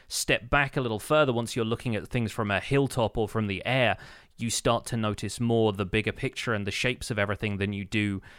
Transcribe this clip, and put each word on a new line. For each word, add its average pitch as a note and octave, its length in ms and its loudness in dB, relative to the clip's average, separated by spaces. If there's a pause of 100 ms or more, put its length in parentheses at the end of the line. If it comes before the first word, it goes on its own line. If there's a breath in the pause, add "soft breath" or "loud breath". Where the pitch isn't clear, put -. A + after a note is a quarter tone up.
step - 420 -2
back C#3+ 280 0
a C#3+ 40 2
little A2 180 -2
further, D3+ 320 4
once A#2 240 -2
you're A#2+ 80 0
looking A2+ 320 -2
at F#2 120 -4
things A2+ 240 -2
from G#2 200 -2
a G2 80 2
hilltop C3+ 580 0
or A2 120 0
from A2 180 -2
the F#2+ 180 -2
air, A#2+ 320 2 (400 loud breath)
you A#2 120 -4
start A#2 380 2
to B2 100 -4
notice G#2+ 420 -2
more A#2 340 4
the G2 120 -2
bigger G#2+ 260 0
picture - 420 -4
and G2+ 120 -2
the G2 60 -2
shapes - 400 -2
of G#2+ 80 0
everything G2+ 380 -2
than G2+ 160 0
you G2+ 120 -6
do G#2 360 0 (180 soft breath)